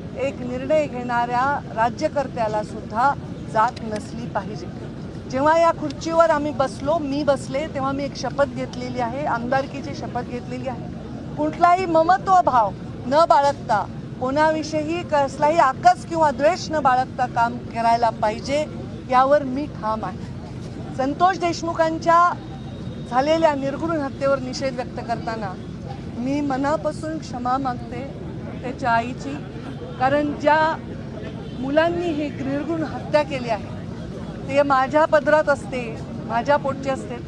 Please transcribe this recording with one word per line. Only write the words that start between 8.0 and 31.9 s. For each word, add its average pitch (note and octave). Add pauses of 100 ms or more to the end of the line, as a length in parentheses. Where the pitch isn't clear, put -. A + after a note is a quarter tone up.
एक C4+
शपथ C4
घेतलेली B3
आहे, B3
आमदारकीची C4
शपथ A#3+
घेतलेली B3
आहे. - (500)
कुठलाही F4
ममत्व F4
भाव B3 (360)
न D4
बाळगता, C#4 (360)
कोणाविषयी D#4
कसलाही D4
आकस E4
किंवा D#4+
द्वेष D4+
न D#4
बाळगता B3+
काम A#3
करायला A#3
पाहिजे, A#3 (460)
यावर C4+
मी C4+
ठाम G#3+
आहे. - (640)
संतोष E4
देशमुखांच्या E4 (800)
झालेल्या D4+
निर्घृण C#4+
हत्येवर C#4
निषेध B3+
व्यक्त B3
करताना A3 (640)
मी C4+
मनापासून D4+
क्षमा B3+
मागते B3 (600)
त्याच्या B3
आईची, B3 (680)
कारण C#4+
ज्या D4 (1000)
मुलांनी E4